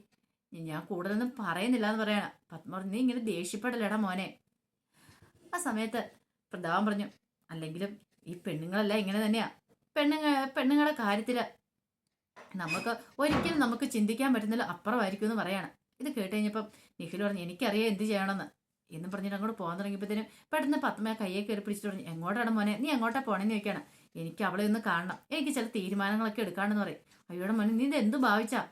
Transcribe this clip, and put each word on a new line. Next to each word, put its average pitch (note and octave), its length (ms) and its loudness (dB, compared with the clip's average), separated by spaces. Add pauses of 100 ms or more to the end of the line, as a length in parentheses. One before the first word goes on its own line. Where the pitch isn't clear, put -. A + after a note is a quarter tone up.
(520)
ഞാൻ D#3+ 320 -8
കൂടുതലൊന്നും G#3 500 -2
പറയുന്നില്ല" G#3 540 2
എന്ന് A3 140 0
പറയണം. G#3 300 0 (160)
പത്മ D#3+ 240 -14
പറഞ്ഞു, F#3+ 200 -6
"നീ A3+ 80 0
ഇങ്ങനെ B3+ 240 2
ദേഷ്യപ്പെടലടാ G#3+ 760 -2
മോനെ." F#3+ 280 0 (1160)
ആ - 160 -6
സമയത്ത് A3+ 420 -2 (520)
പ്രതാപൻ F3+ 320 2
പറഞ്ഞു, G#3 220 2 (440)
"അല്ലെങ്കിലും E3 400 -6 (360)
ഈ E3 80 -10
പെണ്ണുങ്ങളെല്ലാം F#3+ 640 0
ഇങ്ങനെ G3+ 220 0
തന്നെയാ, A3 260 2 (500)
പെണ്ണുങ്ങ-, D4 540 4
പെണ്ണുങ്ങളുടെ D4 460 6
കാര്യത്തില് A3 480 2 (1080)
നമുക്ക് F#3+ 380 -2 (260)
ഒരിക്കലും D4+ 420 2
നമുക്ക് A#3+ 300 2
ചിന്തിക്കാൻ A3+ 420 2
പറ്റുന്നില്ല A3+ 320 0
അപ്പുറമായിരിക്കും" G3+ 640 -2
എന്ന് A3+ 100 0
പറയാണ്. F#3 300 -2 (300)
ഇത് C4 120 -6
കേട്ട് G3 240 -2
കഴിഞ്ഞപ്പം G#3+ 300 0 (320)
നിഖിൽ F3+ 260 -8
പറഞ്ഞു, G3+ 200 -2
"എനിക്കറിയാം G#3 460 0
എന്ത് G3+ 160 0
ചെയ്യണമെന്ന്" G3 420 0 (440)
എന്നും F3 200 -8
പറഞ്ഞിട്ട് G3 260 -4
അങ്ങോട്ട് G#3+ 200 -2
പോകാൻ F3 200 -4
തുടങ്ങിയപ്പോഴത്തേനും G3+ 500 -2 (200)
പെട്ടെന്ന് D4 320 2
പത്മ A3 340 0
കയ്യെ G3+ 300 -2
കയറി G3+ 220 -4
പിടിച്ചിട്ട് G#3 260 -4
പറഞ്ഞു, F#3+ 180 -6
"എങ്ങോട്ടാണ് F#3 420 -2
മോനെ, G#3 280 2
നീ C4+ 120 0
എങ്ങോട്ടാ A#3+ 300 2
പോണേന്ന്?" G#3+ 340 0
ചോദിക്കുകയാണ്. G3+ 280 -2 (320)
"എനിക്ക് E3 300 -6
അവളെ F#3+ 220 0
ഒന്ന് G#3+ 140 2
കാണണം, F#3 380 0 (100)
എനിക്ക് D4 260 -2
ചില A#3 200 0
തീരുമാനങ്ങളൊക്കെ G#3 680 0
എടുക്കാണെന്ന്" G3+ 400 0
പറയും. F3+ 180 -6 (300)
"അയ്യോടെ F3+ 240 -2
മോനെ, G#3+ 180 2
നീ A#3 140 2
ഇത് D4 100 2
എന്ത് A3 220 4
ഭാവിച്ചാ? A3+ 420 4 (120)